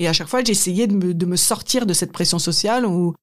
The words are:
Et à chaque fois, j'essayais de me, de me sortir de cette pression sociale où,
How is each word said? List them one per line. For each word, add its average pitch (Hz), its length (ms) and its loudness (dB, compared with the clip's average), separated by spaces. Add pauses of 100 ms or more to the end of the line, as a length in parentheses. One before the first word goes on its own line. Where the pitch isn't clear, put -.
Et 170 60 0
à 165 60 2
chaque 160 160 -2
fois, 254 160 0
j'essayais 202 420 2
de 202 80 2
me, 180 180 0
de 170 140 0
me 180 80 0
sortir 240 500 0
de 190 80 0
cette 165 200 -2
pression - 260 0
sociale 214 480 0
où, 175 360 0